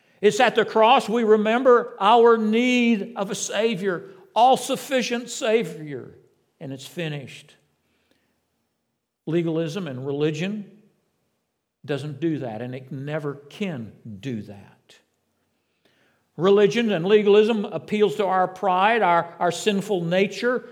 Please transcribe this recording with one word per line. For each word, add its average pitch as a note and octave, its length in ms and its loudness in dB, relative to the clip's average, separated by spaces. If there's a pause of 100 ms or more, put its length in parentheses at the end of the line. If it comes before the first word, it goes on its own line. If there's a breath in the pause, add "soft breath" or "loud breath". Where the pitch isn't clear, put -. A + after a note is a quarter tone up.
(220 soft breath)
It's G#3 180 2
at A3+ 140 4
the G#3+ 120 2
cross A3 440 4
we A#3 140 0
remember A3 760 4
our A3+ 380 6
need A#3 800 2
of G3+ 160 -6
a G3 40 -6
Savior, G3 760 -4 (240 loud breath)
all-sufficient B3 960 0
Savior, D#3+ 840 -4 (440)
and C#3+ 120 -12
it's C3 140 -14
finished. D3 680 -12 (1700)
Legalism E3 640 -4
and C3 180 -10
religion D#3 760 -4 (1040)
doesn't C#3 360 -8
do D#3 180 -2
that, A#2 240 -10
and B2+ 140 -10
it C3+ 160 -16
never D3 420 -8 (160)
can C3+ 440 -10 (260)
do A#2 240 -8
that. G2 520 -20 (1400)
Religion G3+ 540 2
and F3 160 -2
legalism G#3+ 580 4
appeals G#3 520 -2
to G#3 100 0
our F#3 200 2
pride, G3 540 0
our, E3+ 380 2
our F3 120 2
sinful G3 520 -2
nature, G#3 680 -2